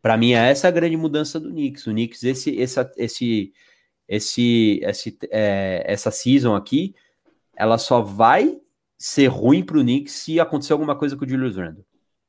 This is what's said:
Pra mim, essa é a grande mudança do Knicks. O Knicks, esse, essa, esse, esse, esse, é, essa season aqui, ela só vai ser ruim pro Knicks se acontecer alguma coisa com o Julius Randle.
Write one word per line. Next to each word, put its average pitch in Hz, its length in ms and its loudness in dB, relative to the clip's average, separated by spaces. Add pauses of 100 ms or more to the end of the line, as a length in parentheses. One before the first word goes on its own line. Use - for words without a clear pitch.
Pra 110 160 2
mim, 117 140 4
essa 127 360 4
é - 20 6
a - 20 0
grande 165 260 0
mudança 151 420 -2
do 151 100 -12
Knicks. 143 360 -6
O 113 60 -6
Knicks, 117 320 -4
esse, 131 380 -2
essa, 127 360 -2
esse, 110 560 -2 (540)
esse, 110 760 2
esse, 101 340 -6 (120)
é, 98 560 -2
essa 101 240 -2
season 123 460 2
aqui, 156 400 -4 (600)
ela 110 220 2
só 117 240 2
vai 117 560 4 (400)
ser - 300 2
ruim 139 360 2
pro 156 180 0
Knicks 127 320 -2
se 160 260 -4
acontecer 156 340 0
alguma 147 220 -2
coisa 139 200 -4
com 139 100 -8
o 127 40 -10
Julius 131 280 -2
Randle. 87 280 -10 (420)